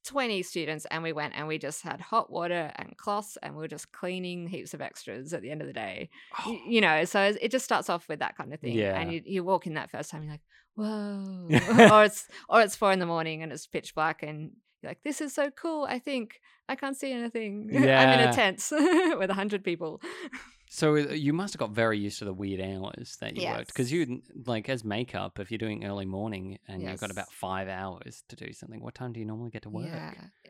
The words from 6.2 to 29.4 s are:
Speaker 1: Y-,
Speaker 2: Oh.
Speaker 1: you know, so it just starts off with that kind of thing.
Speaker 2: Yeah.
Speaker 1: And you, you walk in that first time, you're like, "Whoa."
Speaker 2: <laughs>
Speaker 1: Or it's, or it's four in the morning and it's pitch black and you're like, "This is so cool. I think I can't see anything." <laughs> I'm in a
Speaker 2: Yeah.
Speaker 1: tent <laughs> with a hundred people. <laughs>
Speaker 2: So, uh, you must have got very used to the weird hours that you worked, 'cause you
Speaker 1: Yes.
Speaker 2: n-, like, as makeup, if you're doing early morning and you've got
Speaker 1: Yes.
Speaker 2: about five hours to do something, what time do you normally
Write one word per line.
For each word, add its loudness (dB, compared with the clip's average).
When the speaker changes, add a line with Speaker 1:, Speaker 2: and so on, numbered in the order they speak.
Speaker 1:
Y-, -6
Speaker 2:
Oh. -
Speaker 1:
you 4
know, 6
so 2
it -2
just 0
starts 0
off -2
with -6
that -4
kind -10
of -10
thing. -4
Speaker 2:
Yeah. 2
Speaker 1:
And -4
you, -4
you -2
walk 0
in -4
that -6
first -8
time, -10
you're -10
like, -14
"Whoa." -6
Speaker 2:
<laughs> 12
Speaker 1:
Or 12
it's, 0
or 8
it's 4
four 4
in 4
the 0
morning -2
and -8
it's -12
pitch -8
black -2
and -8
you're -12
like, -16
"This -4
is -6
so 0
cool. -4
I -2
think -6
I -4
can't -6
see -6
anything." -6
<laughs> -2
I'm 6
in -
a 8
Speaker 2:
Yeah. 8
Speaker 1:
tent 2
<laughs> -
with 0
a -2
hundred -2
people. -4
<laughs> -10
Speaker 2:
So, 4
uh, 0
you 0
must -2
have -6
got -2
very 4
used -4
to -8
the -4
weird -4
hours -8
that -8
you -4
worked, -8
'cause 0
you 0
Speaker 1:
Yes. -2
Speaker 2:
n-, -6
like, -4
as -4
makeup, -6
if -10
you're -6
doing -6
early -6
morning -6
and -10
you've -8
got -6
Speaker 1:
Yes. -8
Speaker 2:
about -8
five -6
hours -10
to -18
do -12
something, -16
what -12
time -10
do -10
you -6
normally -8